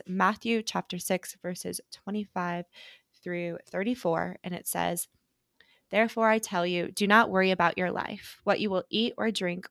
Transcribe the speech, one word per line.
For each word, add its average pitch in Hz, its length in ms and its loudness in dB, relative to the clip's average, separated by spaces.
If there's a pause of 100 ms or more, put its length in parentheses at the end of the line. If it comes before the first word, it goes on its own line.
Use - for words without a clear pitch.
Matthew 208 560 0
chapter 180 340 -6
six, - 440 -4
verses - 400 -8 (100)
twenty-five 180 760 -6 (560)
through 175 360 -6 (120)
thirty-four. 180 760 -2
And 175 100 -6
it - 100 -10
says, 175 440 -2 (840)
"Therefore, 220 380 2
I 220 100 4
tell 180 260 0
you, 175 240 0
do 202 160 -2
not 214 240 6
worry 190 220 4
about 175 260 4
your 180 140 0
life, - 540 -6
what 202 160 2
you 208 80 0
will 185 200 -2
eat 233 280 0
or 214 120 0
drink, 180 420 -2